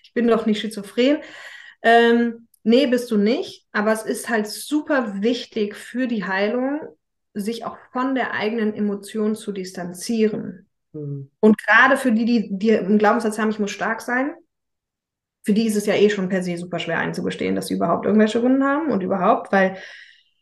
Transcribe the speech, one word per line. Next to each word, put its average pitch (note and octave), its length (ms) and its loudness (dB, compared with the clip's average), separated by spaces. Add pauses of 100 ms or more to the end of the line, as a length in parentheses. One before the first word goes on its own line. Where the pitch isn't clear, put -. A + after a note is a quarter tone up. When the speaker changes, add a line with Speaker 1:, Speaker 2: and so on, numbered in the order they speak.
Speaker 1:
ich - 100 -20
bin A#3 160 0
doch A3 160 2
nicht G#3 160 0
schizophren. A#3+ 640 0 (580)
Ähm, A#3 640 4 (160)
nee, B3 240 4
bist B3 240 0
du A3 60 2
nicht, A#3 560 0
aber G#3+ 200 0
es A3 100 -2
ist - 260 -6
halt G#3+ 200 -2
super C4 760 -4
wichtig A3 540 -2
für B3+ 320 -6
die G#3+ 180 -4
Heilung, A#3 520 -2 (540)
sich G#3+ 320 -6
auch - 140 -10 (160)
von C4 200 -2
der B3 200 -2
eigenen G#3+ 400 -2
Emotion G#3 600 -2
zu G#3+ 180 -8
distanzieren. F#3+ 1160 -4 (240)
Speaker 2:
Mhm. C#3+ 380 -10 (100)
Speaker 1:
Und G#3+ 160 6
gerade B3+ 400 4
für C4 160 0
die, A3 140 2
die, A3+ 260 0
die G#3+ 240 2
einen G3+ 220 2
Glaubenssatz G#3+ 400 2
haben, A3 100 0
ich G#3+ 100 -2
muss G3+ 120 -2
stark G#3+ 320 -6
sein, C4 320 -4 (1080)
für G#3 120 0
die A3+ 120 2
ist G#3 100 0
es G#3 100 -2
ja G3 80 2
eh G3+ 160 6
schon F#3 180 -2
per F#3+ 140 -2
se F3 160 -4
super F3 200 -8
schwer E3 200 -4
einzugestehen, F3 580 -4
dass F#3 120 -6
sie F#3+ 60 -4
überhaupt F#3 300 0
irgendwelche G#3+ 380 4
Wunden C4 200 4
haben C#4+ 300 0
und G3 100 0
überhaupt, F#3+ 500 0
weil, F#3+ 260 2 (640)